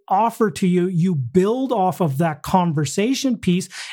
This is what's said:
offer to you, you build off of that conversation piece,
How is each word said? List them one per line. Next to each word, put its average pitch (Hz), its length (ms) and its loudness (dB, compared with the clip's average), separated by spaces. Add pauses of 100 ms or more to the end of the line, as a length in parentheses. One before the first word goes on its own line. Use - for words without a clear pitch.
offer 220 420 2
to - 160 -4
you, 180 220 2
you 185 260 0
build 190 580 0
off 185 300 0
of 143 160 0
that 160 240 -2
conversation 190 960 0
piece, 180 320 -2 (240)